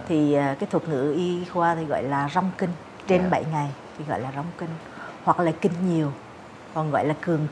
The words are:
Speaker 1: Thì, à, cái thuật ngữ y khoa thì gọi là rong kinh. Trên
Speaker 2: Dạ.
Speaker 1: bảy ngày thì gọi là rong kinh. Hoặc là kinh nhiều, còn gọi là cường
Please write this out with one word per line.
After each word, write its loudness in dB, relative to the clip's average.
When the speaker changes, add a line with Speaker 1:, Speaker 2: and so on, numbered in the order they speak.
Speaker 1:
Thì, 4
à, 4
cái -2
thuật 0
ngữ 2
y 0
khoa 2
thì -4
gọi 0
là 0
rong 2
kinh. 0
Trên 6
Speaker 2:
Dạ. 2
Speaker 1:
bảy 2
ngày 0
thì -8
gọi -2
là -4
rong -4
kinh. -6
Hoặc 4
là 4
kinh 2
nhiều, 2
còn 0
gọi 2
là 2
cường 2